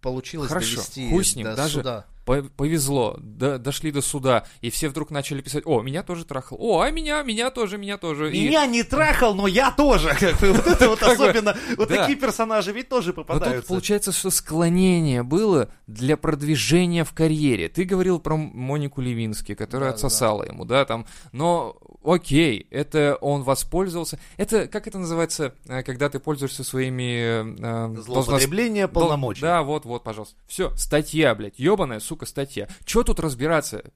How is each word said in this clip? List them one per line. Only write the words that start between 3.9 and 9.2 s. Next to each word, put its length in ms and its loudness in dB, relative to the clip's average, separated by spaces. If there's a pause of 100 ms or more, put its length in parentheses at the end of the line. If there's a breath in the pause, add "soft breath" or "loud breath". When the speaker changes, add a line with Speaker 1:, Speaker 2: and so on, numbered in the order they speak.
Speaker 2:
до 80 -2
суда, 440 2 (160 loud breath)
и 100 -6
все 180 -4
вдруг 240 -6
начали 280 -6
писать: 260 -6
«О, 160 2
меня 200 -6
тоже 220 -8
трахал, 360 -10
о, 200 2
а 100 2
меня, 320 -2
меня 280 -2
тоже, 280 -4
меня 180 -8
тоже». 380 -4
И 140 2
Speaker 3:
Меня 180 4
не 160 0
трахал, 540 2